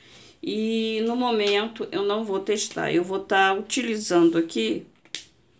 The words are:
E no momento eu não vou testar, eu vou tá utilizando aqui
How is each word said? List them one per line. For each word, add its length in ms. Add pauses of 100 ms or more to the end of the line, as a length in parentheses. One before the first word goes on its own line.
(420)
E 640
no 100
momento 760
eu 120
não 200
vou 160
testar, 540
eu 100
vou 160
tá 340
utilizando 840
aqui 480 (760)